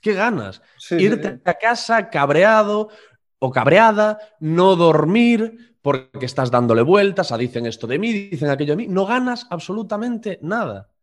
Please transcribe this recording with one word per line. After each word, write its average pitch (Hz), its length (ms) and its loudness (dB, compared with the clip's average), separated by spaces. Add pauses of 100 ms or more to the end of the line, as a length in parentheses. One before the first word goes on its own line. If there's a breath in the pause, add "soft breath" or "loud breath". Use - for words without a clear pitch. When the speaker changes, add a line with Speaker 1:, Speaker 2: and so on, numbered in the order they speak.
Speaker 1:
¿Qué 208 120 -2
ganas? 185 480 -4 (160 soft breath)
Speaker 2:
Sí, - 220 -6
Speaker 1:
Irte 185 300 2
Speaker 2:
sí, - 60 -12
sí. - 100 -20
Speaker 1:
a 175 100 0
casa 226 540 -2
cabreado 208 800 2 (500 loud breath)
o 127 120 -4
cabreada, 208 680 4 (220 loud breath)
no 175 360 2
dormir 202 1040 2
porque 135 440 -4
estás 127 260 -4
dándole 120 300 4
vueltas 190 500 2
a 117 60 -6
dicen 120 300 -6
esto 113 200 -10
de 131 120 -4
mí, 226 120 -4
dicen 196 380 -6
aquello 143 240 -2
de 160 40 -2
mí. 233 100 -8
No 190 180 -2
ganas 247 440 -4
absolutamente 214 920 -8
nada. 151 480 -8 (140)